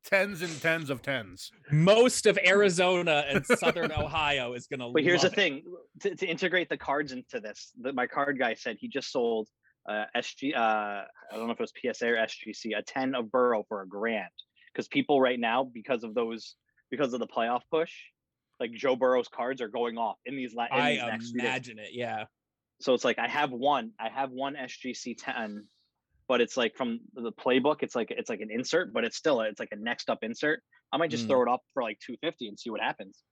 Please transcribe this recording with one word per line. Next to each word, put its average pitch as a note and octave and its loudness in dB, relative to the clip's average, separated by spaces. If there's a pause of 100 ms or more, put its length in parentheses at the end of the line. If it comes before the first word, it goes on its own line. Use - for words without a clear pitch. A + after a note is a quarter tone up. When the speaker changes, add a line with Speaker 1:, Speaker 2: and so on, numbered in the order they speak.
Speaker 1:
Tens G3 0
and D#3+ -6
tens D#3+ 0
of B2 -4
tens. A2 -6 (200)
Speaker 2:
Most G#3 8
of G3+ 6
Arizona F3+ 6
and C#3 0
Southern F3+ 2
Speaker 3:
<laughs> D3+ -2
Speaker 2:
Ohio C#3+ 0
is A#2+ -10
gonna B2 -6
Speaker 3:
But B2 4
here's F3 4
the F#3 6
Speaker 2:
love E3+ 2
it. - -8
Speaker 3:
thing: E3 0 (380)
to, F#3 -2
to F#3 -4
integrate E3+ 0
the D#3 -2
Cards C#3+ -2
into B2+ -8
this, G#2 -12 (100)
the, C3 -4
my B2 0
card C#3+ 0
guy A#2+ 2
said A2 -6
he A#2+ -10
just B2+ -6
sold, A#2 0 (420)
uh, G#2+ -2 (100)
S - -4
G, C#3 -4
uh, B2+ 0
I G#2 2 (260)
don't A2+ -6
know A#2 -2
if - -6
it A#2+ 0
was - -6
P - -6
S A2 -4
A A#2 2
or A#2 4
S A2 0
G G#2+ -12
C, A2 -6
a G#2 -2
ten C3 -4
of A2+ -4
Burrow B2 4
for G2+ -6
a F#2+ -12
grand. G2+ -4 (460)
'Cause - -4
people C#3 2
right B2+ 4
now, A#2+ 2
because A#2+ -4
of A2 -10
those, A2+ -4 (360)
because C3 -2
of B2 -4
the A2+ -4
playoff A#2+ 0 (100)
push, E3 0 (680)
like, A#2 -4
Joe B2+ 2
Burrow's B2 2
cards B2+ -6
are A2 -6
going A#2+ -4
off A2+ -2 (100)
in C3+ -8
these B2+ -8
la-, A#2 -4
in - -6
Speaker 2:
I C#3+ 4
Speaker 3:
these C3 -2
next A#2 -6
few B2 -4
days. B2+ 0
Speaker 2:
imagine B2 -6
it, G#2 -12
yeah. A2+ -4 (560)
Speaker 3:
So B2+ 4
it's A#2+ 2
like, A#2 2
I A#2 0
have D3 0
one, B2 0
I A2+ -6
have C3 -4
one C3+ -6
S B2+ -10
G B2+ -8
C A#2 -8
ten, A2 -8 (640)
but B2 4
it's, A#2 2
like, A#2 0
from A#2 -2 (120)
the A#2 -6
playbook, C3 2
it's - -8
like, A#2 -2
it's - -6
like G#2 -6
an G#2+ -8
insert, B2+ -2
but A#2 0
it's A2+ -4
still, C3+ 2
it's G#2+ -4
like A2+ -8
a - -10
next A2+ -6
up A2 -2
insert. C3 -2 (300)
I C3+ 0
might E3 2
just A#2 -2
Speaker 2:
Mm. - -4
Speaker 3:
throw B2+ 6
it A#2+ 4
up B2 2 (120)
for, C3 -2
like, G#2+ -4
two A#2+ -10
fifty D3+ -4
and G#2 -12
see - -10
what G#2+ -4
happens. A2 -6 (100)